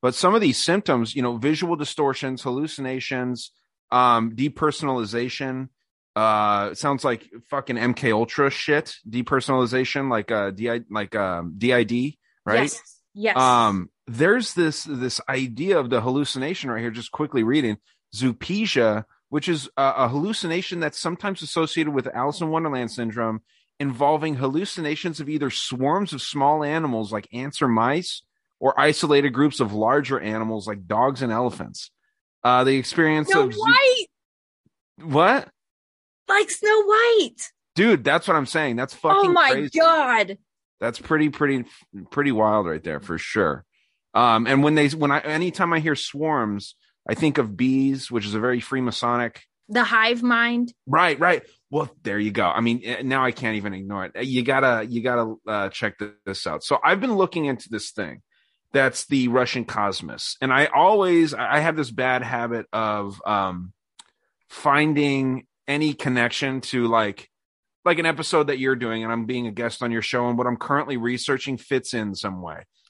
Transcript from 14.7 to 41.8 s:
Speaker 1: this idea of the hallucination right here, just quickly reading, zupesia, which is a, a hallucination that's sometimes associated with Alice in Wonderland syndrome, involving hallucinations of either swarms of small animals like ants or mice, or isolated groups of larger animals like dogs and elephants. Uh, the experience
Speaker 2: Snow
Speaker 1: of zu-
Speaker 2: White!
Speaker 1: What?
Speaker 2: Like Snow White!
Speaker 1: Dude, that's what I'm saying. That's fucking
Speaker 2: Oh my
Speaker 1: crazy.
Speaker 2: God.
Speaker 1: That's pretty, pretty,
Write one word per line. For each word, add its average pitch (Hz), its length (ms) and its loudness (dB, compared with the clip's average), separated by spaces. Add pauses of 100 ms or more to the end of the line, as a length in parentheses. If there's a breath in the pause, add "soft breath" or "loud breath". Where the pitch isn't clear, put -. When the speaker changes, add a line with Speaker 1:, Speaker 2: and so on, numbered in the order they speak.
Speaker 1:
this 127 440 -6
idea 135 500 0
of 127 120 -2
the 123 100 2
hallucination 135 680 -4
right 113 100 -4
here, 117 100 -4
just 113 220 -12
quickly 147 300 -2
reading, 117 360 2 (360)
zupesia, 123 880 0 (240)
which 147 200 -4
is 151 280 -2
a, 135 200 2
a 127 120 2
hallucination 175 720 -4
that's 151 180 -4
sometimes 185 440 -6
associated 156 500 -2
with 131 220 -2
Alice 143 260 -2
in 165 80 -4
Wonderland 147 420 -2
syndrome, 113 520 -4 (380)
involving 143 540 0
hallucinations 151 840 -4
of 143 80 -8
either 147 220 -2
swarms 143 640 -2
of 135 80 -10
small 147 440 0
animals 135 480 -2
like 104 200 -6
ants 131 300 -6
or 139 60 2
mice, 123 540 0 (360)
or 135 220 2
isolated 147 500 4
groups 139 300 2
of 107 120 0
larger 123 460 0
animals 110 480 -4
like 98 220 -10
dogs 123 340 0
and 120 80 -2
elephants. 117 600 -4 (500)
Uh, 127 220 4
the 135 120 4
experience 156 540 2
Speaker 2:
Snow 392 160 4
Speaker 1:
of 403 80 -4
zu- 415 60 -6
Speaker 2:
White! 494 460 4 (920)
Speaker 1:
What? 165 480 4 (800)
Speaker 2:
Like 415 240 2
Snow 427 320 4
White! 427 720 2 (240)
Speaker 1:
Dude, 196 260 6
that's 147 240 2
what 175 100 4
I'm 139 100 0
saying. 151 280 0
That's 123 200 -4
fucking 381 360 4
Speaker 2:
Oh - 20 4
my 311 200 6
Speaker 1:
crazy. 285 260 -2
Speaker 2:
God. 254 600 4 (420)
Speaker 1:
That's 117 180 -4
pretty, 151 300 2
pretty, 135 360 0 (460)